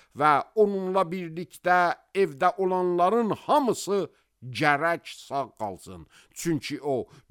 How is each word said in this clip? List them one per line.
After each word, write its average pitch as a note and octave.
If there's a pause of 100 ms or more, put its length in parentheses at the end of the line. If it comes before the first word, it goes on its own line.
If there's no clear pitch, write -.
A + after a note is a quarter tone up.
(160)
və D3+ (220)
onunla F#3+ (100)
birlikdə F3 (180)
evdə F3+
olanların F#3
hamısı G3+ (320)
gərək D3
sağ -
qalsın. F#2+ (280)
Çünki D3
o, C3+ (220)